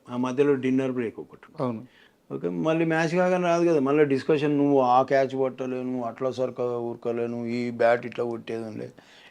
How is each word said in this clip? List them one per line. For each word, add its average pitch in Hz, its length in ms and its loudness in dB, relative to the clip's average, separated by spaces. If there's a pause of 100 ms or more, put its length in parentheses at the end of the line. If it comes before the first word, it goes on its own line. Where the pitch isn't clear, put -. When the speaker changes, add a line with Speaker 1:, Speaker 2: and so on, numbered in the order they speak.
Speaker 1:
ఆ 123 80 -8
మధ్యలో 127 380 2
డిన్నర్ 131 380 0
బ్రేక్ 117 280 -4
ఒకటి 76 120 -16
ఉంటుంది. - 300 -12
Speaker 2:
అవును. 123 400 -6 (320)
Speaker 1:
ఓకే, 151 140 -6
మళ్ళీ 165 360 0
మ్యాచ్ 160 240 0
కాగానే 180 360 2
రాదు 170 240 2
కదా. 160 120 4
మళ్ళీ 143 240 4
డిస్కషన్, 143 540 2
"నువ్వు 143 220 4
ఆ 127 220 4
క్యాచ్ 135 420 2
పట్టలేవు, 127 380 -4
నువ్వు 127 220 -6
అట్లా 117 260 -4
సరిగ్గా 123 480 -4
ఊరకలేవు, 117 680 -6
ఈ 120 240 -4
బ్యాట్ 120 360 2
ఇట్లా 120 180 -6
కొట్టేది" 113 400 -6
ఉండే. 117 280 -10 (380)